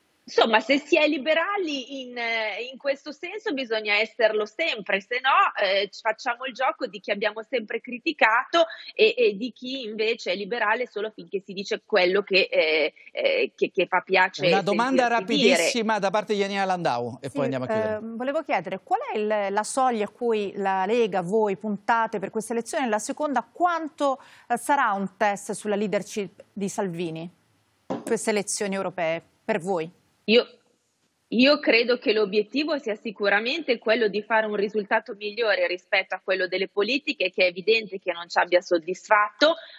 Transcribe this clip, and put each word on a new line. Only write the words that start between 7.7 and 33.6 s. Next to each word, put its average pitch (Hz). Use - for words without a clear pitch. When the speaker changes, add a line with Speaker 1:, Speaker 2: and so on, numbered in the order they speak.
Speaker 1:
criticato 247
e, 214
e 214
di 226
chi 262
invece 220
è -
liberale 214
solo 214
finché 185
si 196
dice 196
quello 185
che, 190
eh, 156
eh, 120
che, -
che 175
fa 180
piace 185
Speaker 2:
Una 190
domanda 240
Speaker 1:
sentirsi 226
dire. 226
Speaker 2:
rapidissima 220
da 190
parte 214
di 196
Ania 196
Landau 139
e 139
Speaker 3:
Sì, -
Speaker 2:
poi 277
andiamo 262
a -
chiudere. 220
Speaker 3:
ehm, 220
volevo 277
chiedere, 190
qual 381
è 254
il, 208
la 214
soglia 240
a 202
cui 220
la 190
Lega, 208
voi 202
puntate 220
per 185
queste 220
elezioni? 233
La 214
seconda, 277
quanto, 320
eh, 240
sarà 269
un 196
test 202
sulla 202
leadership 202
di 202
Salvini, 170
queste 220
elezioni 202
europee, 175
per 202
voi? 165
Speaker 1:
Io, 226
io 269
credo 247
che 240
l'obiettivo 214
sia 214
sicuramente 226